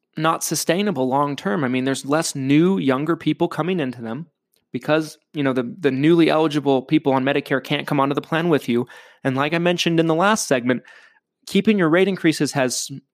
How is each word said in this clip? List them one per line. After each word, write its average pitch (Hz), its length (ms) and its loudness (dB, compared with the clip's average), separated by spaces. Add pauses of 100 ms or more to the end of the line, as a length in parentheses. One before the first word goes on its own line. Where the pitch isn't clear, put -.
(160)
not 160 280 -2
sustainable 165 640 -2
long 143 280 0
term. 190 280 -4
I 127 60 0
mean, 127 160 -2
there's 135 200 -4
less 151 300 -2
new, 151 420 2
younger 147 380 0
people 156 320 -2
coming 170 320 -4
into 123 220 -6
them 113 260 -10 (440)
because, 151 460 -2 (160)
you 151 80 -4
know, 135 120 2
the, 120 260 -4
the 139 100 2
newly 151 400 4
eligible 147 540 2
people 156 300 0
on 131 100 2
Medicare 139 400 -2
can't 143 240 -4
come 147 120 0
onto 135 140 2
the 151 80 -4
plan 165 260 -2
with 143 220 2
you. 120 160 0 (380)
And 131 120 0
like 147 180 -2
I 170 60 0
mentioned 170 400 0
in 165 60 4
the 160 80 2
last 196 340 2
segment, 123 360 0 (640)
keeping 202 320 2
your 165 100 4
rate 185 200 4
increases 160 420 0
has 131 400 -2 (220)